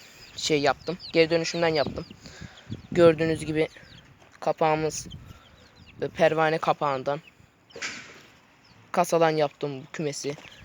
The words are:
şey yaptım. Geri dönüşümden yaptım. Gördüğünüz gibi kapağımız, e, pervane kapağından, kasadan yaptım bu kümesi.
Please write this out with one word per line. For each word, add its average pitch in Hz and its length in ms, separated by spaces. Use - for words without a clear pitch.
şey 151 260
yaptım. 143 360
Geri 165 160
dönüşümden 165 380
yaptım. 156 380
Gördüğünüz 160 540
gibi 156 220
kapağımız, 156 680
e, 139 60
pervane 156 500
kapağından, 143 640
kasadan 165 380
yaptım 147 520
bu - 100
kümesi. 143 440